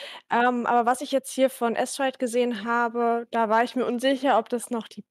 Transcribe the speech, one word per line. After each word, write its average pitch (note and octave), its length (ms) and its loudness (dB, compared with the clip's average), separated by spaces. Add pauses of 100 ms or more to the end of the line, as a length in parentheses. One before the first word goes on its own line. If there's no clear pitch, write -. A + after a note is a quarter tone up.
(320)
Ähm, A#3+ 340 2
aber A#3+ 240 2
was B3+ 120 0
ich C#4+ 100 -8
jetzt C4 200 -2
hier C4 180 2
von A#3 260 -2
Astride C4 420 -2
gesehen A#3+ 460 -2
habe, A#3 680 0
da A#3 180 0
war A3+ 140 4
ich A#3+ 120 -4
mir B3 100 0
unsicher, C4 540 2
ob A3+ 100 -2
das A#3+ 200 -6
noch A#3 180 -6
die - 220 -18